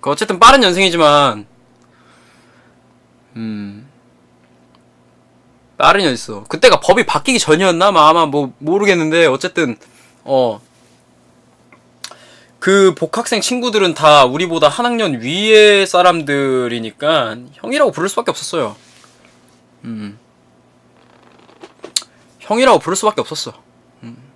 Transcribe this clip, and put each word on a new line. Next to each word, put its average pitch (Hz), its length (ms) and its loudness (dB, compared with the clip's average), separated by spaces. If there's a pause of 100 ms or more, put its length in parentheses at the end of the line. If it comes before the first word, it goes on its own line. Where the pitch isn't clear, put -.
그 - 80 -6
어쨌든 190 300 -4
빠른 254 240 6
연생이지만, 151 800 2 (1900)
음, 107 520 -12 (1900)
빠른 170 260 2
년 147 100 0
있어. 110 320 -12
그때가 202 340 2
법이 - 260 0
바뀌기 - 340 -2
전이었나? 175 520 0
마-, 156 180 4
아마 165 160 2
뭐 143 320 -4
모르겠는데, 170 680 0
어쨌든, 135 500 -4 (460)
어, 127 360 -2 (2000)
그 190 360 4
복학생 220 460 -6
친구들은 220 520 -2
다 147 320 4
우리보다 160 420 -2
한 240 180 -2
학년 214 360 -4
위의 202 680 2
사람들이니까 139 1500 -2 (160)
형이라고 254 380 -2
부를 170 180 -6
수밖에 233 200 -6
없었어요. 123 460 -6 (1080)
음. 107 360 -14 (2250)
형이라고 233 380 2
부를 165 180 -4
수밖에 202 260 -4
없었어. 131 320 -12 (500)
음. 117 120 -20 (200)